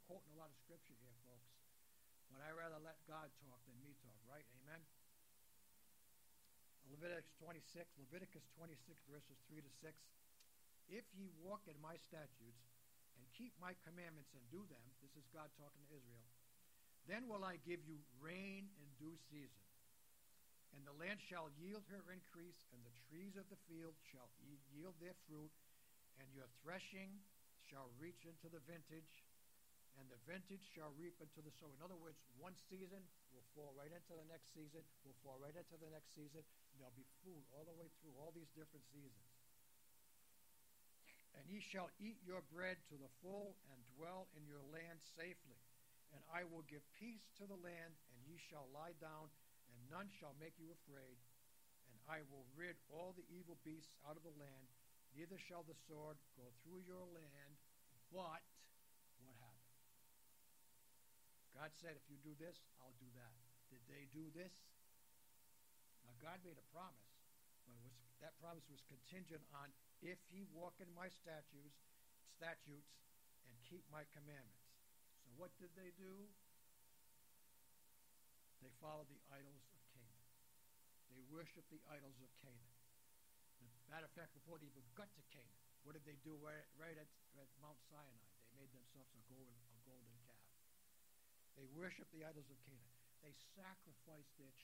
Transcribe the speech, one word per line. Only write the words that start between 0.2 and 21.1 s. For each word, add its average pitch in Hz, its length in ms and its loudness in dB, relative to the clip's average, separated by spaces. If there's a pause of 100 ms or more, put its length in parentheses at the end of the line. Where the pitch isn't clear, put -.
a 151 80 -4
lot 156 160 -4
of - 80 -10
scripture 165 400 -8
here, 120 240 -6
folks, 120 240 -8 (800)
but 131 160 0
I'd 156 80 6
rather 165 240 6
let 160 160 2 (160)
God 156 160 4 (160)
talk 123 240 -4
than 127 160 -4
me 143 240 -4
talk, 110 80 -6 (160)
right? 147 160 -2 (160)
Amen? 151 160 2 (2250)
Leviticus 165 320 6 (160)
twenty-six, 165 560 2
Leviticus 151 560 0
twenty-six, 160 560 -2
verses 143 240 -2 (160)
three 151 160 2
to 131 60 -6 (100)
six. 156 160 0 (880)
"If 214 240 6
ye 190 160 4 (160)
walk 196 240 6
in 160 160 0
my 160 240 4
statutes 120 560 0 (560)
and 123 160 -6
keep 240 240 4
my 180 240 8
commandments 165 480 0
and 127 240 -4
do 190 160 6
them," 120 140 -4 (180)
this 139 160 -6
is 135 160 -6
God 156 240 2
talking 143 320 -4
to 151 80 -2
Israel, 120 320 -4 (800)
"then 226 160 10
will 208 160 8
I 185 240 8
give 170 160 10
you 156 160 2 (240)
rain 196 560 6
in 147 160 -4
due 156 320 2
season. 139 400 -2 (1040)
And 139 160 -2
the 143 80 0
land 180 240 8